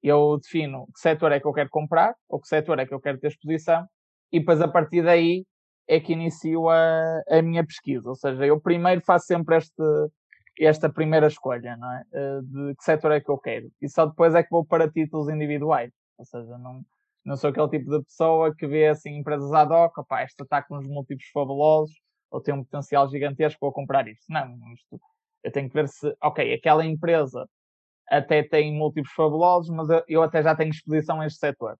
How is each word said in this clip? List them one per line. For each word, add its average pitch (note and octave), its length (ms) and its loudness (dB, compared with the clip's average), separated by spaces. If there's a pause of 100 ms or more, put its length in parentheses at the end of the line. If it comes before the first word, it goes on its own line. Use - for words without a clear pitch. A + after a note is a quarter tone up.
Eu D3 360 4
defino C#3 540 -6
que - 60 -20
setor D#3+ 320 2
é C#3+ 80 2
que D3+ 80 -4
eu C#3+ 60 -2
quero C#3+ 160 -2
comprar, E3 460 0 (140)
ou - 100 -6
que - 80 -18
setor D#3 320 0
é C3 60 -2
que C3+ 80 -12
eu C3 80 -10
quero C3+ 180 -6
ter D3+ 100 -4
exposição, E3 580 -2 (440)
e E3 80 2
depois D#3+ 220 4
a E3+ 60 2
partir E3+ 360 2
daí E3+ 420 2 (420)
é F3 120 4
que D#3+ 140 -4
inicio E3 560 -2
a, D#3+ 600 2
a D#3+ 120 6
minha E3 240 0
pesquisa. C3 440 -8
Ou C3 60 -8
seja, C3+ 300 -2
eu D3 140 4
primeiro F3 420 2
faço F3 260 2
sempre E3 300 2
este, D#3+ 240 -4 (760)
esta D#3 320 4
primeira D#3 360 2
escolha, A#2+ 500 -6
não B2 140 -12
é? B2+ 120 -12 (100)
Eh, C#3 300 -6
de C#3 320 -10
que - 80 -20
setor D#3 300 2
é D3 80 2
que - 80 -12
eu C#3+ 80 0
quero. A#2 340 -10 (100)
E C#3+ 80 -8
só D#3+ 160 2
depois D#3+ 300 4
é E3+ 80 6
que - 80 -6
vou E3 140 0
para E3 260 2
títulos D#3 380 -4
individuais. D3 640 -2 (260)
Ou A#2+ 80 -20
seja, A#2+ 340 -16
não, B2+ 220 -18 (440)
não C#3 100 -8
sou D3 140 -2
aquele C#3+ 200 0
tipo D3+ 200 -6
de D3 160 -2
pessoa D#3+ 500 2
que D#3 120 -10
vê D3+ 200 2
assim D3+ 300 -2
empresas C#3+ 360 -6
ad D3+ 200 4
hoc, E3+ 240 4
"Opá, B2+ 240 -6
esta C3+ 240 -12
tá C#3+ 180 -2
com D3 140 -14
uns C3+ 100 -12
múltiplos C#3 460 -10
fabulosos, D3+ 640 2 (360)
ou B2 100 -8
tem D3 120 -4
um C#3 100 -8
potencial C#3 460 0
gigantesco, C#3+ 520 -2
vou C#3 120 -4
comprar C3+ 340 -2
isto." - 220 -20
Não, C#3 260 -6 (180)
isto, - 260 -20 (440)
eu - 80 -8
tenho C#3 180 -4
que - 60 -10
ver D3+ 140 0
se, - 320 -8
ok, D3 320 -2
aquela D#3 320 2
empresa D#3 600 -2 (640)
até D3 340 0
tem D3+ 300 0
múltiplos D3+ 400 -4
fabulosos, E3 640 2
mas D#3 140 -6
eu, E3 180 4
eu D#3+ 160 2
até D#3 200 0
já D#3 120 4
tenho D#3+ 160 -2
exposição D#3 500 -4
a D#3 60 -4
este D3+ 120 -10
setor. B2 400 -6